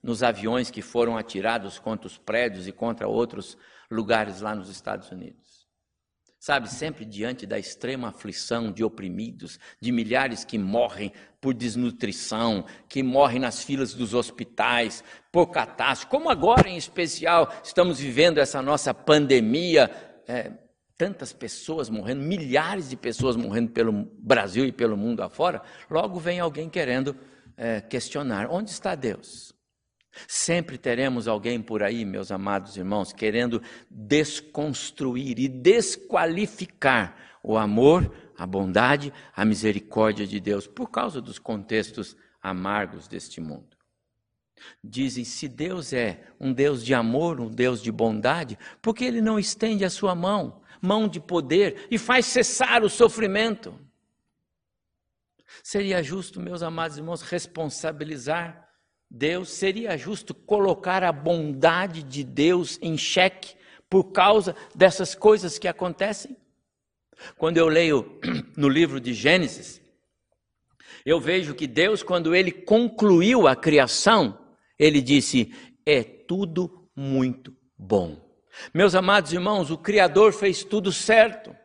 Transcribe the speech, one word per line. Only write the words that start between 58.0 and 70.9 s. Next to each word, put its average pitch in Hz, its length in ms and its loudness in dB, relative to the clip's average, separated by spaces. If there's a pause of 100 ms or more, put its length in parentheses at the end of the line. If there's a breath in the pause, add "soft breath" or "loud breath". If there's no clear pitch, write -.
Deus? 165 340 -2
Seria 196 460 -2
justo 170 380 -10
colocar 190 680 0
a 175 80 2
bondade 165 920 0
de 139 220 -8
Deus 151 580 0
em 160 160 -4
xeque - 580 0 (320 soft breath)
por 185 180 4
causa 196 500 4 (180 loud breath)
dessas 180 400 4
coisas 196 460 4
que - 80 -4
acontecem? 196 680 -4 (1000 loud breath)
Quando 165 200 0
eu 165 100 6
leio 156 520 2 (180)
<clears throat> - 200 -10
no 143 100 4
livro 139 320 4
de 123 140 -6
Gênesis, 143 640 0 (1300 loud breath)